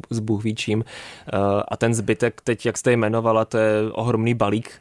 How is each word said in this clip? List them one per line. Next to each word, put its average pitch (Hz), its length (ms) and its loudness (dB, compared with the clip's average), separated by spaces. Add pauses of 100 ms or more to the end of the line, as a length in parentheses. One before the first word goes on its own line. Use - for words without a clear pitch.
s 117 100 -4
Bůh 107 240 -2
ví 110 120 -2
čím. 107 280 -2 (440)
Eh, - 40 -10 (360)
a - 100 -6
ten 117 160 2
zbytek 113 480 -2
teď, - 240 -2
jak 117 120 -2
jste - 140 2
jmenovala, 113 540 2
to - 120 -4
je 107 340 2
ohromný 113 420 0
balík 110 480 0